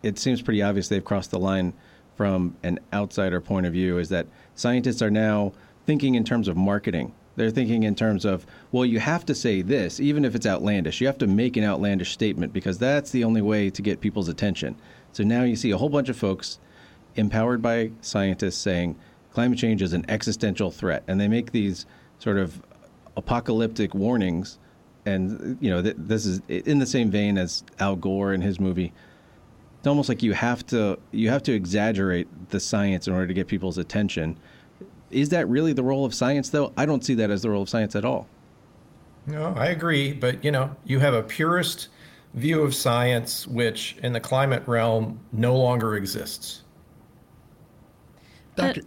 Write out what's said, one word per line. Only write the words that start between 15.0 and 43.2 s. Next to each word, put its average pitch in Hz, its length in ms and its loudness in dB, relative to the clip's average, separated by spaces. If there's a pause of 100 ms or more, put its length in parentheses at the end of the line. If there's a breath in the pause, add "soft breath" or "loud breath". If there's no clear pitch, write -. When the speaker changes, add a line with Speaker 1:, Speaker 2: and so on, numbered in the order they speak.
Speaker 1:
So - 100 -4
now 117 200 4
you 123 140 2
see 120 140 0
a 95 60 2
whole 131 140 0
bunch 143 180 0
of 120 80 -2
folks - 440 -2 (560 loud breath)
empowered 113 460 2
by 117 260 2 (120)
scientists 98 560 -2
saying 87 400 -2 (360 loud breath)
climate 120 240 2
change 110 260 2
is 87 100 0
an 87 160 0
existential 104 640 -2
threat. 85 340 -2
And 95 140 0
they 101 80 2
make 113 240 0
these 101 340 -2 (320 loud breath)
sort 101 200 0
of 90 220 -4 (560)
apocalyptic 113 800 -2
warnings. 98 640 0 (480 soft breath)
And, 98 540 -2
you 123 100 0
know, 90 100 2
th-, 98 160 0
this 107 300 -2
is 92 220 -2
in 143 320 0
the 131 60 2
same 117 260 0
vein 104 260 2
as 87 240 -4 (160)
Al 98 160 0
Gore 98 380 0
and 95 100 0
his 92 160 -2
movie. 92 340 0 (840 loud breath)
It's - 80 -4
almost 143 220 2
like 123 160 0
you 107 80 4
have 120 340 -2
to, 107 320 0 (140)
you 110 180 2
have 139 140 0
to 143 80 2
exaggerate 95 760 0 (220)
the 101 100 -2
science 101 480 0
in 95 80 0
order 92 140 0
to 90 60 -2
get 92 120 0
people's 90 320 -4
attention. 82 580 -2 (760 loud breath)
Is 143 160 2
that 143 200 0
really 151 240 2
the 127 120 0
role 135 200 2
of 120 100 -2
science, 135 340 0
though? 147 280 0
I 131 80 2
don't 139 200 0
see 131 100 0
that 110 160 2
as 98 120 0
the 110 80 0
role 101 120 0
of 95 60 -6
science 110 260 -2
at 104 100 -2
all. 123 220 -2 (1000)
Speaker 2:
No, 156 280 -4
I 120 100 0
agree. 156 460 0
But, 127 320 -2
you 151 60 2
know, 135 240 0 (100)
you 135 140 0
have 135 160 6
a 113 80 2
purist 170 680 -2 (440 loud breath)
view 156 280 2
of 143 120 2
science, 120 720 0